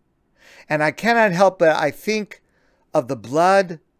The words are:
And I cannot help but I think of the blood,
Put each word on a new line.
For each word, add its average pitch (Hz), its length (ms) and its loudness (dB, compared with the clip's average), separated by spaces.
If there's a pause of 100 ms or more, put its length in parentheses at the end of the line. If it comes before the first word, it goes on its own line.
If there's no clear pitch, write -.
(680)
And 151 160 -2
I 156 60 0
cannot 220 420 0
help 190 280 2
but 160 160 4
I 151 160 -2
think - 500 -8 (540)
of 135 120 -2
the 135 80 -8
blood, 170 640 0 (200)